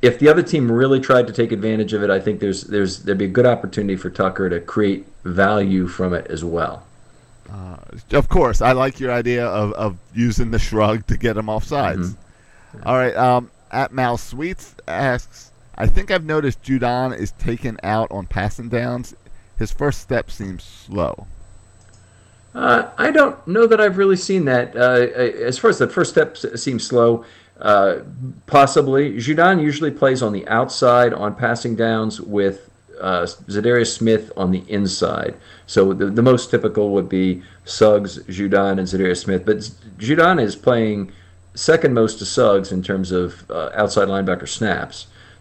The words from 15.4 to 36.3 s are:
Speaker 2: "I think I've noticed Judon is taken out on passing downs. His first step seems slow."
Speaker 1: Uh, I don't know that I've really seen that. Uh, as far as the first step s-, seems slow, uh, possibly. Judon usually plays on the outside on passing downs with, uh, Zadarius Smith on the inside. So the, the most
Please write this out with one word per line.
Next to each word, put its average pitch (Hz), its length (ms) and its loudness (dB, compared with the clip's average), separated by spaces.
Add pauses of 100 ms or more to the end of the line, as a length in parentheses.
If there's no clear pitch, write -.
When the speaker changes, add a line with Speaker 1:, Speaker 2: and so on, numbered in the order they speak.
Speaker 2:
"I 110 100 -2
think - 240 6
I've 180 140 0
noticed 156 380 -2
Judon 127 560 -2
is 104 140 -6
taken - 500 -4
out 107 280 -2
on 95 160 -8
passing 113 420 -6
downs. 123 460 -6 (440)
His 110 140 -2
first 143 280 -2
step - 300 -4
seems 92 340 -10
slow." 87 600 -8 (1300)
Speaker 1:
Uh, 240 440 0
I 302 120 0
don't 285 360 -2
know 220 200 4
that 220 140 4
I've 202 180 2
really 196 180 4
seen 185 280 -2
that. 123 320 0
Uh, 123 300 4 (380)
as 123 140 -4
far 226 120 4
as - 80 -2
the 127 100 2
first - 220 -2
step - 260 0
s-, 120 260 -8
seems 127 240 -4
slow, 117 380 2 (360)
uh, 98 360 4 (500)
possibly. 139 720 4
Judon 156 460 2
usually 151 280 0
plays 131 320 2
on 107 100 0
the 98 160 -6
outside 123 680 2
on 104 200 -4
passing 117 420 -2
downs 110 440 -2
with, 98 480 -2 (320)
uh, 90 220 -2 (260)
Zadarius 110 480 0
Smith 113 400 0
on 92 140 -2
the 92 180 -2
inside. 90 640 -4 (320)
So 98 280 2
the, 98 160 -2
the 110 100 0
most 123 300 4